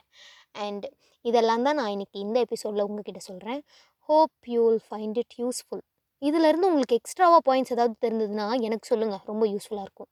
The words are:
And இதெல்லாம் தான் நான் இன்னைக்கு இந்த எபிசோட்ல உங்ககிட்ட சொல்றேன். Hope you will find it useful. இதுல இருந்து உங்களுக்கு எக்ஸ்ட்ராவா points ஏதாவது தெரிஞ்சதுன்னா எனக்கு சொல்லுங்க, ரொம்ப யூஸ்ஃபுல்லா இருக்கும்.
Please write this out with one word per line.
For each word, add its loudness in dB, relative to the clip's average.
And -10
இதெல்லாம் 2
தான் 2
நான் -2
இன்னைக்கு -8
இந்த 0
எபிசோட்ல -4
உங்ககிட்ட -6
சொல்றேன். -12
Hope 2
you 0
will 4
find -8
it -6
useful. -8
இதுல 4
இருந்து 4
உங்களுக்கு 2
எக்ஸ்ட்ராவா 4
points 2
ஏதாவது 0
தெரிஞ்சதுன்னா -2
எனக்கு -4
சொல்லுங்க, -2
ரொம்ப -2
யூஸ்ஃபுல்லா -6
இருக்கும். -16